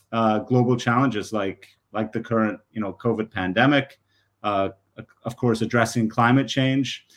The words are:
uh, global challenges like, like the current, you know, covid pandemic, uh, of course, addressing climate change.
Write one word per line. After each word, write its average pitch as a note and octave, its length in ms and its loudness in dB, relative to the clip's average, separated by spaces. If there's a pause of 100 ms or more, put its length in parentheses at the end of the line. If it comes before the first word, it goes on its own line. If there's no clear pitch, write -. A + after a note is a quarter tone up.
(100)
uh, A2 300 2
global B2 360 2
challenges A#2 560 -2
like, G2 360 -6 (240)
like G#2+ 200 -4
the A2+ 80 -4
current, A2 380 0 (140)
you A2 80 -6
know, G2 140 -6
covid A2 360 -2
pandemic, A#2 680 0 (420)
uh, G2 280 -2 (540)
of B2+ 120 -8
course, A2+ 260 0
addressing A2+ 460 0
climate A#2+ 400 2
change. C3 580 -2 (100)